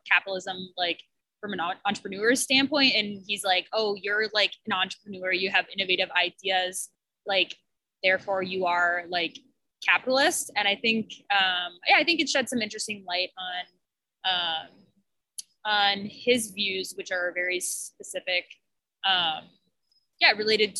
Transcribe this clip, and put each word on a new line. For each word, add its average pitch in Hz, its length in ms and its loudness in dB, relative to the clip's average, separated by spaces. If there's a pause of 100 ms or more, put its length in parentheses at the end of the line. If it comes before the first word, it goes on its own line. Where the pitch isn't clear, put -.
capitalism, 185 480 0 (200)
like, 175 260 -2 (380)
from 202 120 -8
an 190 60 -6
en-, 175 260 -4
entrepreneur's 202 560 0
standpoint. 269 540 4
And 208 320 -2
he's 202 160 -6
like, 185 300 2
"Oh, 208 280 0
you're, 208 320 -2
like, 208 200 2 (140)
an 214 60 -2
entrepreneur, 185 600 -4
you 185 180 0
have 190 160 2 (100)
innovative 185 360 0
ideas, 185 800 0 (360)
like, 190 300 0 (480)
therefore 190 400 2
you 185 220 -2
are, 175 420 2
like, 175 280 -4 (480)
capitalist." 262 680 2
And 202 140 0
I 202 80 0
think, 226 360 -2 (200)
um, 185 400 0 (160)
yeah, 381 80 6
I 311 80 4
think 320 160 0
it 277 80 0
shed 269 200 0
some 240 140 -2
interesting 214 420 -8
light 180 320 -2
on, - 960 -8
um, 170 380 -2 (920)
on 202 400 2
his 220 480 -6
views, 190 440 -4
which 190 140 -12
are 180 240 -2
very 180 240 -4
specific, - 840 -6 (600)
um, 175 440 0 (720)
yeah, 330 100 8
related 214 500 2